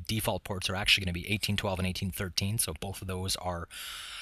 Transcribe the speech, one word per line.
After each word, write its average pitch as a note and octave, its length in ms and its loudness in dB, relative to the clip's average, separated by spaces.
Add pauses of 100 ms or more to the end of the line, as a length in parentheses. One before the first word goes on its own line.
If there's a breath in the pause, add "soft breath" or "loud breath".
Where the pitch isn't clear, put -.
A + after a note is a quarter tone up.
default G#2 360 2
ports F#2 240 -2
are F#2+ 60 0
actually G2+ 300 4
gonna F2+ 80 2
be F2 180 -2
eighteen G#2 260 2
twelve F#2+ 220 2
and F#2 80 4
eighteen F#2 240 0
thirteen, G2 480 0
so F#2 220 0
both G2 220 -6
of G2 40 -6
those F#2 300 0
are F2 320 -4 (540 loud breath)